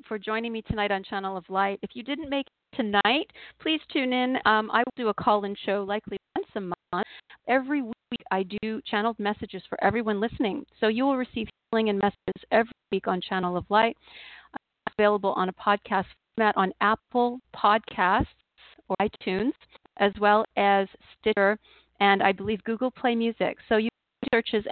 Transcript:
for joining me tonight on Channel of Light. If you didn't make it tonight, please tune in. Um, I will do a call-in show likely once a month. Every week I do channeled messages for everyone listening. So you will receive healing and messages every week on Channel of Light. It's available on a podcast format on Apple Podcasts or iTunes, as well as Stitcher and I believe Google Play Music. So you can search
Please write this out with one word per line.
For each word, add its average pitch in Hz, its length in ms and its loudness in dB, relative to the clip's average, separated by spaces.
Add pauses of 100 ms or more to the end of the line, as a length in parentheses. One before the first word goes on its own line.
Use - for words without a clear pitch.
for 214 120 -6
joining 226 340 -4
me 220 100 -6
tonight 208 280 -2
on 190 140 -2
Channel 190 320 -6
of 175 120 -10
Light. 196 340 0
If 196 120 -10
you 240 80 -12
didn't 277 280 -8
make 277 160 -2
it - 300 -20
tonight, 214 500 2 (340)
please 311 200 -2 (120)
tune 254 200 0
in. 254 320 0
Um, 214 280 2
I 220 60 2
will 240 180 0
do 240 120 -2
a 202 60 0
call-in 202 500 2
show 202 220 -2
likely 202 320 -6 (180)
once 403 180 -6
a 214 60 -6
month. 180 460 -6 (420)
Every 262 340 0
week 226 120 -8 (360)
I 190 140 0 (180)
do 220 240 -6
channeled 220 320 -2
messages 202 500 -6
for - 140 -8
everyone 208 380 0
listening. 233 440 -4 (160)
So 220 80 2
you 226 160 0
will 277 120 2
receive 233 320 -6 (220)
healing 220 180 2
and 202 100 0
messages - 540 -2
every 233 200 4 (200)
week 190 160 -2
on 185 120 0
Channel 180 360 -2
of 180 120 -4
Light. 220 280 4 (880)
It's - 120 -6
available 208 340 2
on 185 160 0
a 185 40 -4
podcast 202 520 -2 (320)
format 214 200 2
on 190 240 2
Apple 240 600 0 (140)
Podcasts 214 720 2 (600)
or 190 120 -2
iTunes, 202 520 -2 (460)
as 202 220 2
well 208 240 4 (120)
as 196 300 4 (340)
Stitcher 214 380 2 (420)
and 196 220 4
I 196 100 4
believe 196 320 -6
Google 226 260 -2
Play 240 240 -2
Music. 226 420 -2 (120)
So 226 80 2
you 220 120 2 (340)
can - 100 -4
search 233 400 0